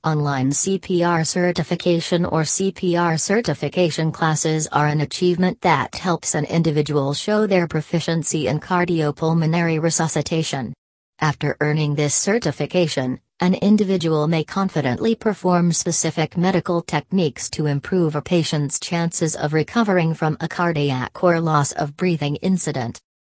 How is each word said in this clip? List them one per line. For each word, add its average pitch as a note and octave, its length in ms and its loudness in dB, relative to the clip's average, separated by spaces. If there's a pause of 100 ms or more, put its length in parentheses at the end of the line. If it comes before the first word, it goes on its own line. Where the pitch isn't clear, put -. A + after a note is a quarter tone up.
Online C#3+ 480 0
C F#3+ 260 0
P F3 260 0
R E3+ 220 2
certification F3 960 0
or D#3+ 220 0
C F#3+ 260 0
P F3 260 0
R E3+ 200 2
certification D#3+ 960 0
classes D#3 560 0
are D3 180 2
an D3+ 160 2
achievement F3+ 600 0
that C#3+ 340 2
helps - 400 -2
an D3 100 0
individual D3 680 0
show G#3+ 320 0
their F#3 180 2
proficiency D#3+ 800 -2
in D3+ 140 0
cardiopulmonary E3 1200 0
resuscitation. D#3+ 880 -2 (460)
After D3 440 -2
earning D3+ 340 0
this D3 180 0
certification, D#3 1040 -2 (240)
an F3+ 120 2
individual F3+ 720 2
may D#3+ 160 0
confidently F#3 720 0
perform F3+ 560 2
specific D#3+ 680 -2
medical F3 420 2
techniques E3 680 -2
to D3+ 160 -4
improve D3+ 500 0
a D3 60 -2
patient's D#3 580 0
chances E3+ 560 -2
of D3+ 180 -4
recovering F3 600 2
from D#3 260 -2
a D#3+ 80 -6
cardiac D3 760 -2
or E3+ 160 4
loss D#3 320 2
of C#3+ 260 -4
breathing D#3 400 -2
incident. C#3 640 -2 (260)